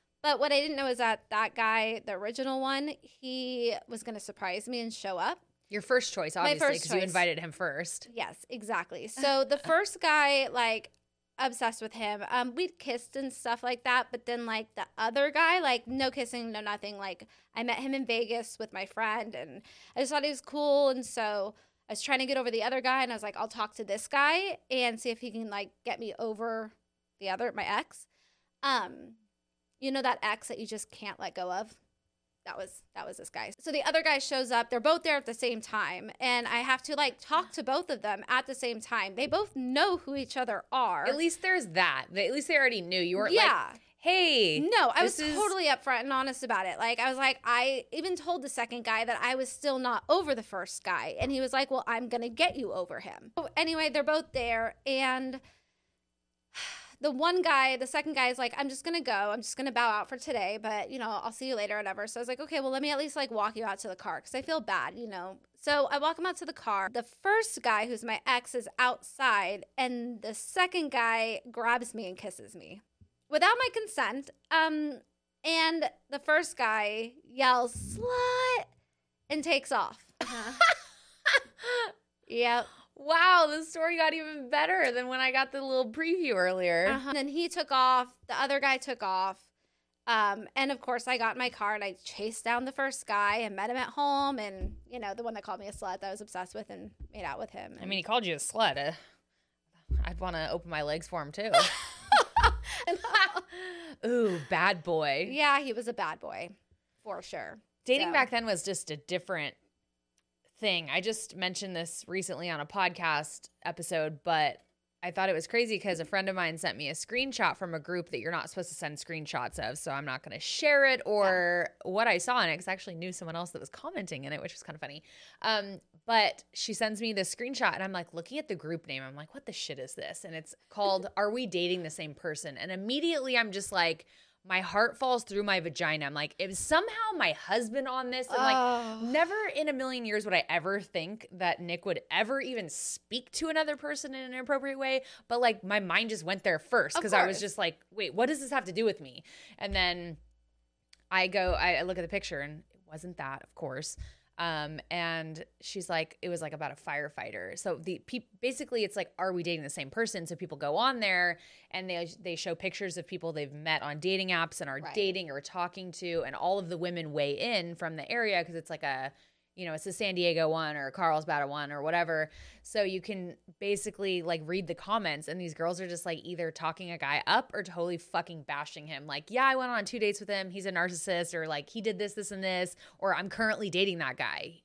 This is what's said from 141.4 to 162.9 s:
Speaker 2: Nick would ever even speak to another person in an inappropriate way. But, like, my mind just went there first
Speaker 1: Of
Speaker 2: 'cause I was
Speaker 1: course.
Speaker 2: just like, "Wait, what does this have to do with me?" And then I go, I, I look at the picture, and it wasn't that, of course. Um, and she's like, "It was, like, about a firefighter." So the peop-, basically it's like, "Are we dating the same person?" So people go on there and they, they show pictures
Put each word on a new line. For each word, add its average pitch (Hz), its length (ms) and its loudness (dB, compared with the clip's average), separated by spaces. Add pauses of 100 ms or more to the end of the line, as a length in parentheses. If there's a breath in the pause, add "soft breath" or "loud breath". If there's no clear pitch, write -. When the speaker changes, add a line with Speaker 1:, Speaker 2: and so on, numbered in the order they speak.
Speaker 2:
Nick 170 240 -4
would 185 160 -2 (100)
ever 220 300 0
even 240 260 -6
speak - 640 -8
to 320 140 -2
another 311 300 0
person 294 360 -6
in 262 80 -8
an 254 120 -10
inappropriate 269 440 -2
way. 262 280 0 (240 loud breath)
But, 240 100 0
like, 233 240 4
my 208 160 2
mind 196 300 2
just 185 160 -6
went 185 180 -2
there 165 160 4
first 196 380 2
Speaker 1:
Of 330 60 0
Speaker 2:
'cause 208 100 2
I 185 120 8
was 190 120 0
Speaker 1:
course. - 20 -4
Speaker 2:
just 196 180 -6
like, 175 220 -2 (100)
"Wait, 190 240 -4
what 220 120 4
does 277 160 0
this 254 100 -8
have 254 140 0
to 180 80 -8
do 208 100 0
with 208 160 2
me?" 131 240 -16 (340 loud breath)
And 196 160 -6
then 175 440 0 (920)
I 185 180 4
go, 185 260 2
I, 175 220 4
I 139 80 2
look 185 140 -2
at 185 40 -4
the 170 80 -6
picture, 170 320 -4
and 151 320 -12
it - 120 -20
wasn't 160 320 -14
that, 135 260 -8
of - 120 -20
course. 139 400 -8 (440 loud breath)
Um, 156 400 -4 (100)
and 165 560 -4 (160)
she's - 300 -8
like, 160 320 -2
"It 180 60 -4
was, 170 120 -2
like, 156 120 -8
about 151 180 -6
a 135 40 -12
firefighter." 117 800 -8
So 185 180 -2
the 165 240 -8
peop-, - 300 -10 (120)
basically 240 420 -2
it's 196 120 -4
like, 185 240 -6
"Are 185 120 0
we 175 120 -2
dating 165 180 -2
the 143 80 -10
same 139 220 -8
person?" 214 340 -4
So 165 100 -8
people 160 220 -10
go 147 180 0
on 240 260 2
there 180 360 2 (320 loud breath)
and 185 180 -8
they, 175 220 -4 (100)
they 175 160 -6
show 170 200 -4
pictures 180 420 -6